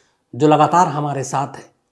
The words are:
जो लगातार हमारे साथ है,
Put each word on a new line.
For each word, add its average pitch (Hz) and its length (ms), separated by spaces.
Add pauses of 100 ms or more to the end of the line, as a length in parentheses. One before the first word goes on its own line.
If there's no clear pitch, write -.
(340)
जो 135 140
लगातार 160 380
हमारे 143 380
साथ 139 320
है, - 160 (200)